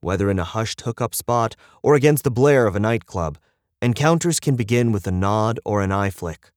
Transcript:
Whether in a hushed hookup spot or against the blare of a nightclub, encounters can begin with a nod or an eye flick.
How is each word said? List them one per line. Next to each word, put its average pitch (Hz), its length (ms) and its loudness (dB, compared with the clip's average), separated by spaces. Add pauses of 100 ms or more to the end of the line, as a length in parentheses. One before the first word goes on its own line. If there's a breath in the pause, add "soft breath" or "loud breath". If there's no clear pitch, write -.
Whether 95 280 -2
in 98 120 0
a 85 40 -2
hushed 110 360 -6
hookup 117 340 -6
spot 117 400 -2 (280 soft breath)
or 143 120 4
against 147 300 4
the 131 80 0
blare 131 340 4
of 95 80 -2
a 101 60 -2
nightclub, 101 580 -2 (420)
encounters 156 600 0
can 139 160 0
begin 120 340 0
with 104 160 -2
a 95 60 -2
nod 104 520 0
or 101 180 0
an 95 100 -2
eye 98 180 -2
flick. 82 460 -12